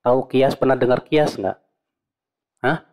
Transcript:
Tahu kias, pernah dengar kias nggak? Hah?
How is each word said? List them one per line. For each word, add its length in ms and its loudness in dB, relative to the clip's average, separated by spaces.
Tahu 320 0
kias, 240 2
pernah 200 0
dengar 280 0
kias 320 0
nggak? 220 -6
Hah? 140 0